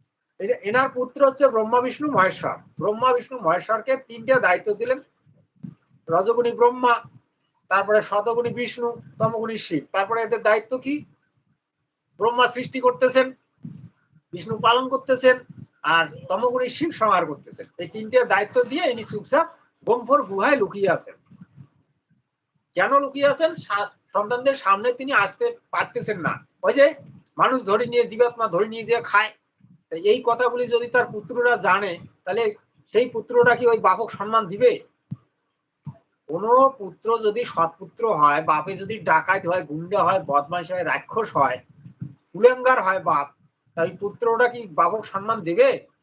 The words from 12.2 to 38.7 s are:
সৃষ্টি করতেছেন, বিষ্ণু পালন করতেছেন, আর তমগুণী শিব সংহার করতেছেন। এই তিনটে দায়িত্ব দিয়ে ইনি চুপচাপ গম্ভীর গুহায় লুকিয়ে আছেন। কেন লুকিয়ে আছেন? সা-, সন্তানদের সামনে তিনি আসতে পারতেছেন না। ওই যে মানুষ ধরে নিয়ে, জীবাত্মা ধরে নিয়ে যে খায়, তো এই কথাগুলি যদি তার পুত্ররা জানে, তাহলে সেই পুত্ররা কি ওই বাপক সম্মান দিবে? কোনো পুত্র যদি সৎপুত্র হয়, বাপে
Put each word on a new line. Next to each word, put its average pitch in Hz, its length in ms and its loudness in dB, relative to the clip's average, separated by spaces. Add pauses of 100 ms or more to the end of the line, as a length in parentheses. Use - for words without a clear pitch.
সৃষ্টি 254 320 -6
করতেছেন, 254 520 2 (1000)
বিষ্ণু 202 260 -8
পালন 240 300 2
করতেছেন, 254 500 2 (440)
আর 160 240 2 (220)
তমগুণী 247 400 -2
শিব 294 220 -6
সংহার 190 360 2
করতেছেন। - 400 -14 (120)
এই 175 100 -10
তিনটে 220 360 0
দায়িত্ব 208 380 0
দিয়ে 277 280 -2
ইনি 226 140 -8
চুপচাপ 226 440 -2 (360)
গম্ভীর 190 380 0
গুহায় 196 340 0
লুকিয়ে 196 340 -2
আছেন। - 240 -4 (1600)
কেন 226 240 2
লুকিয়ে 277 280 0
আছেন? 320 280 2
সা-, 208 340 -4 (240)
সন্তানদের 247 420 0
সামনে 214 380 0
তিনি 262 200 -8
আসতে 233 440 -2 (140)
পারতেছেন 220 500 -4
না। - 260 -6 (160)
ওই 196 100 2
যে 285 220 6 (420)
মানুষ 233 280 2
ধরে 214 220 0
নিয়ে, 240 180 0
জীবাত্মা 226 440 0
ধরে 190 200 -2
নিয়ে 226 160 -10
যে 226 200 0
খায়, 214 280 0 (580)
তো 160 60 -8
এই 208 300 2
কথাগুলি 240 420 0
যদি 233 200 -2
তার 240 180 2
পুত্ররা 233 500 -2
জানে, 180 420 0 (260)
তাহলে 214 300 -2 (320)
সেই 247 220 0
পুত্ররা 240 480 2
কি 240 100 -2
ওই 233 120 4
বাপক 196 320 2
সম্মান 220 360 -2
দিবে? 214 340 2 (1500)
কোনো 233 520 4
পুত্র 202 400 -4
যদি 214 260 -2
সৎপুত্র 185 680 -4
হয়, 147 280 4
বাপে 160 340 -2